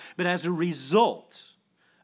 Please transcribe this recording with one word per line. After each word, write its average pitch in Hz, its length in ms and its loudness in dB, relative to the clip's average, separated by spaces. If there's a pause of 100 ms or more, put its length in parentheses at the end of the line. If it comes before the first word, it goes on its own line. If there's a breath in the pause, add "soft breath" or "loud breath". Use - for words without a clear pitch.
(160 loud breath)
but 185 80 -2
as 175 220 0
a 180 60 0
result 156 1000 0 (520 soft breath)